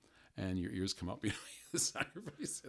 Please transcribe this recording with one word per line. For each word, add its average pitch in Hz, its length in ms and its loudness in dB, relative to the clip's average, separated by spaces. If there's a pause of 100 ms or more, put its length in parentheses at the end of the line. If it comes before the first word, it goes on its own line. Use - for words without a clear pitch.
(360)
And 92 220 2
your 90 140 2
ears 95 240 2
come 90 140 -2
up, - 100 -2
<laughs> - 40 -6
you 104 60 4
know, - 480 -4
sacrifice. - 920 0